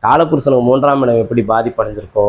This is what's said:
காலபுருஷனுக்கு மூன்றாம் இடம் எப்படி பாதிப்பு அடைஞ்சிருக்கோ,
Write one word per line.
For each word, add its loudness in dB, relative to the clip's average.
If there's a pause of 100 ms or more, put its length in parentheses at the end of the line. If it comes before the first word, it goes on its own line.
காலபுருஷனுக்கு 2
மூன்றாம் 2
இடம் 0
எப்படி -2
பாதிப்பு -2
அடைஞ்சிருக்கோ, -4